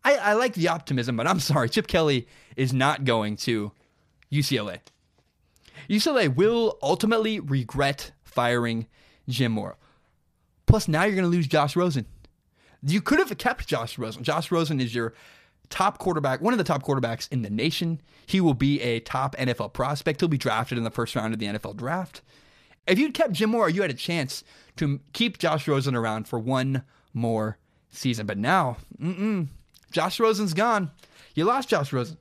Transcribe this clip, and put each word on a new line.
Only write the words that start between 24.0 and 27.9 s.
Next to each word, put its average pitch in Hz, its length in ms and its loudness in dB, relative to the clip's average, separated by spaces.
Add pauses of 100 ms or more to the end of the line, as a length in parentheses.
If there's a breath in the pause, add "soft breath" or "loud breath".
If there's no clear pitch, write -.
to 160 100 -2
m-, 139 140 0 (140)
keep - 260 -2
Josh 156 280 0
Rosen 139 280 2
around 110 320 -2
for 120 100 -4
one 131 460 -2 (300 soft breath)
more 113 440 -2 (320)
season. 113 380 -4